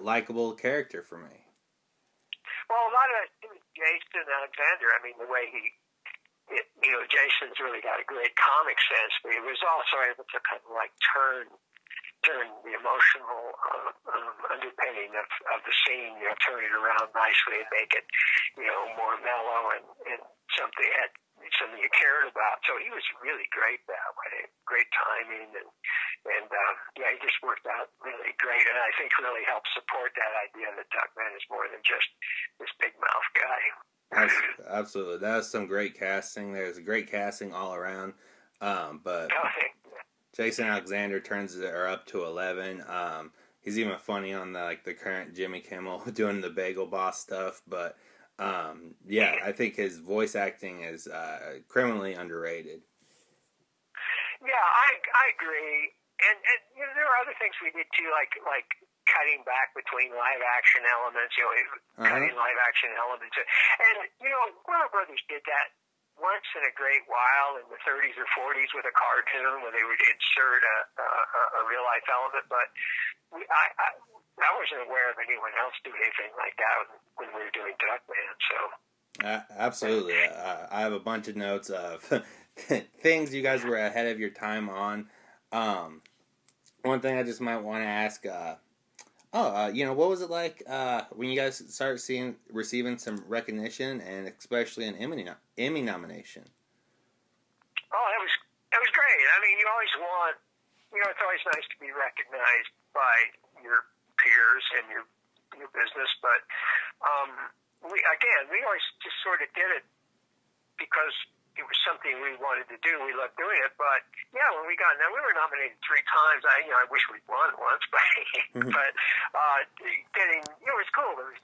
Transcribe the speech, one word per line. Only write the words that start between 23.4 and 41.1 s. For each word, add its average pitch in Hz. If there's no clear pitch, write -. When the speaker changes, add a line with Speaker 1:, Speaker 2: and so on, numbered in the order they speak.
Speaker 2:
great 117
that -
way, -
great 120
timing, 110
and, 95
and, 92
uh, 101
yeah, 131
he -
just -
worked -
out 120
really -
great, 120
and 120
I 113
think -
really 123
helped -
support 123
that 110
idea 104
that -
Duckman 110
is 101
more 107
than 110
just -
this -
big -
mouth -
guy. -
Speaker 1:
Abs-, -
absolutely, 98
that 110
was -
some 104
great 98
casting. 98
There's 92
great 104
casting 101
all 92
around, 95
um, 82
but 85
Speaker 2:
Okay. -
Speaker 1:
Jason 113
Alexander 98